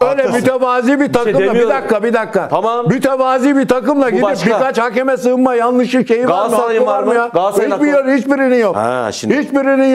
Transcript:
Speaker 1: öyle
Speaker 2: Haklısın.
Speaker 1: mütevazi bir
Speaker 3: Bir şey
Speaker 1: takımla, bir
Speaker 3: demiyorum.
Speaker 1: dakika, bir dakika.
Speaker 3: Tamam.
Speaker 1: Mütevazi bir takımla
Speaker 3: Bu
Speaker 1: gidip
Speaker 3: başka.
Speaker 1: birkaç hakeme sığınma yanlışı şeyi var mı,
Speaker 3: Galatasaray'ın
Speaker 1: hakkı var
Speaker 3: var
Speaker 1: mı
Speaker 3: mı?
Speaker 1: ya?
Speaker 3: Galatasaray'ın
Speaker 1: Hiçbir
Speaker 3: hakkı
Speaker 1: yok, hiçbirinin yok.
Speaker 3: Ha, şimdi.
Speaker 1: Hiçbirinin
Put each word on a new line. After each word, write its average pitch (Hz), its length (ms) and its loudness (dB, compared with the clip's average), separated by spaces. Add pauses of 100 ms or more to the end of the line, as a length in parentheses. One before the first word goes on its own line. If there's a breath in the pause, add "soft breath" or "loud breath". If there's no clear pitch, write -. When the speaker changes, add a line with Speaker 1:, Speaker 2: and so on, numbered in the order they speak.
Speaker 1:
öyle 277 200 2
Speaker 2:
Haklısın. 240 180 0
Speaker 1:
mütevazi 247 520 0
bir 277 80 2
Speaker 3:
Bir 285 60 0
şey - 60 -4
Speaker 1:
takımla, 233 280 0
bir 190 80 2
Speaker 3:
demiyorum. 226 220 2
Speaker 1:
dakika, 214 340 -2
bir 233 100 0
dakika. 196 360 -2
Speaker 3:
Tamam. 220 380 -2
Speaker 1:
Mütevazi 262 680 0
bir 262 120 2
takımla 254 380 0
Speaker 3:
Bu 240 40 0
Speaker 1:
gidip 226 140 0
Speaker 3:
başka. 202 260 0
Speaker 1:
birkaç 254 280 0
hakeme 247 400 0
sığınma 247 380 0
yanlışı 247 520 0
şeyi 233 120 0
var 254 60 -2
mı, - 20 0
Speaker 3:
Galatasaray'ın 226 520 0
Speaker 1:
hakkı 254 120 0
var 202 60 -2
Speaker 3:
var - 60 -4
Speaker 1:
mı - 60 -2
Speaker 3:
mı? 240 60 2
Speaker 1:
ya? 233 180 0
Speaker 3:
Galatasaray'ın 196 420 0
Speaker 1:
Hiçbir 294 160 0
Speaker 3:
hakkı 269 180 0
Speaker 1:
yok, 277 100 2
hiçbirinin 262 400 0
yok. 196 160 0
Speaker 3:
Ha, 117 360 -2
şimdi. 117 280 -2
Speaker 1:
Hiçbirinin 269 560 0